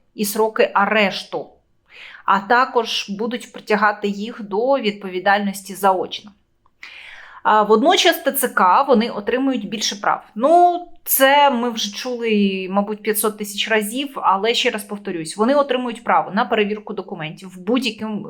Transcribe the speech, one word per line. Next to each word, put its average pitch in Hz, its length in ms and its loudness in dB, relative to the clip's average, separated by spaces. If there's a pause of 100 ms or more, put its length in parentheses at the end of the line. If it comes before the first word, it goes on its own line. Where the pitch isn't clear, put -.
(160)
і 208 100 -2
сроки 220 480 0
арешту, 196 760 0 (760)
а 196 140 2
також 233 720 0
будуть 220 440 -8
притягати 214 540 0
їх 208 360 -8
до 240 360 0
відповідальності 196 960 -2
заочно. 190 560 0 (1120)
А 214 200 4
водночас 330 540 4
Т 277 140 -4
Ц 269 160 -2
К, 214 340 4
вони 240 280 2
отримують 240 600 -2
більше 220 260 -6
прав. - 280 -2 (120)
Ну, 349 520 4 (160)
це 277 460 4
ми 240 200 0
вже 220 260 -6
чули, 208 760 0
мабуть, 208 320 -2
п'ятсот 214 340 -2
тисяч 202 320 -6
разів, 226 460 -2
але 190 380 0
ще 247 160 0
раз 214 140 -4
повторюсь: 185 540 -8
вони 233 180 2
отримують 254 480 -2
право 165 280 0
на 220 140 0
перевірку 214 480 -2
документів 180 600 -12
в 185 40 -18
будь-якій 220 460 -2 (240)